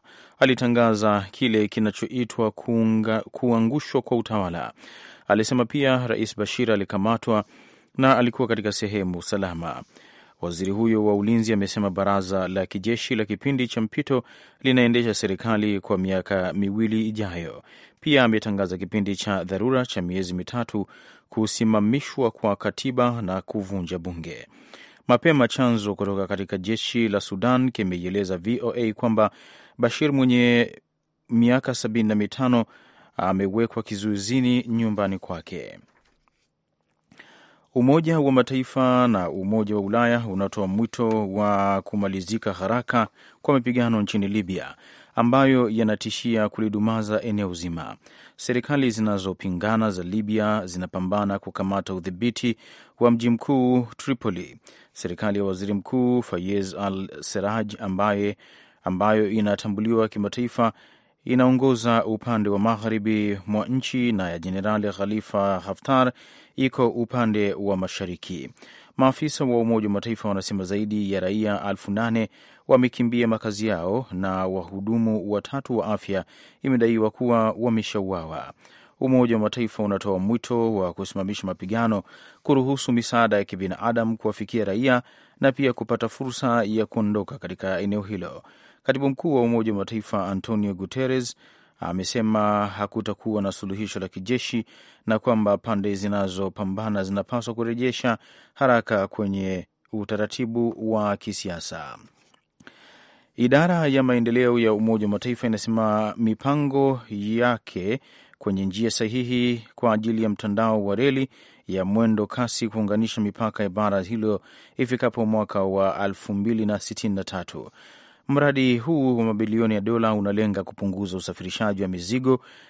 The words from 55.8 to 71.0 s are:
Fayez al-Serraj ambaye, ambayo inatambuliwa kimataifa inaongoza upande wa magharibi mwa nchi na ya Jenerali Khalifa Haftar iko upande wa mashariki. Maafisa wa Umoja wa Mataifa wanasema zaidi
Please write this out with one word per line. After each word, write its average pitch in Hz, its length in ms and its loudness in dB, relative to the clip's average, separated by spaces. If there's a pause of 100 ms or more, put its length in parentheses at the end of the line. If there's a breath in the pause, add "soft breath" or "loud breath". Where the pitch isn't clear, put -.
Fayez 95 520 -4
al-Serraj 101 1080 -4
ambaye, 101 560 0 (480 soft breath)
ambayo 104 460 2
inatambuliwa 107 800 0
kimataifa 113 640 -2 (520 soft breath)
inaongoza 127 800 4
upande 110 440 -2
wa 101 100 0
magharibi 107 880 0
mwa 107 200 -2
nchi 123 460 0
na 92 180 -2
ya 85 80 -6
Jenerali 98 540 -2
Khalifa 98 680 -2
Haftar 127 520 0 (440 soft breath)
iko 131 320 0
upande 110 640 0
wa 101 220 -2
mashariki. 90 760 -8 (460 loud breath)
Maafisa 135 480 2
wa 120 160 2
Umoja 113 260 2
wa 101 60 0
Mataifa 107 360 -4
wanasema 98 360 -4
zaidi 101 480 -2